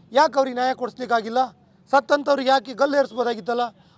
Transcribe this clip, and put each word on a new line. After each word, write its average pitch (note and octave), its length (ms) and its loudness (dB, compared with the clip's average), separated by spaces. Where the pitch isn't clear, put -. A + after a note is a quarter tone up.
ಯಾಕೆ C#4 260 4
ಅವ್ರಿಗೆ C4 160 0
ನ್ಯಾಯ B3+ 200 0
ಕೊಡಿಸ್ಲಿಕ್ಕಾಗಿಲ್ಲ? A#3+ 720 -2
ಸತ್ತಂಥವ್ರಿಗೆ C#4 600 2
ಯಾಕೆ C4+ 220 0
ಗಲ್ಲು C#4 260 0
ಏರಿಸ್ಬೋದಾಗಿತ್ತಲ್ಲ, A#3+ 640 -2